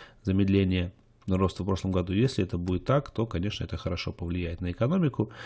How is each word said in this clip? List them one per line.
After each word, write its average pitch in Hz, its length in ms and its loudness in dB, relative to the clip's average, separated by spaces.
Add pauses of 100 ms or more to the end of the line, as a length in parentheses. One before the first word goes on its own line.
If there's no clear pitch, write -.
(240)
замедления 95 680 4 (380)
роста 92 320 2
в 90 40 -4
прошлом 95 260 0
году. 92 220 0
Если 120 280 2
это 90 140 -2
будет 87 300 -2
так, 143 240 0
то, 113 160 -2
конечно, 95 360 -4
это 85 140 -6
хорошо 87 360 -4
повлияет 87 500 -4
на 90 80 -2
экономику, 139 580 0 (180)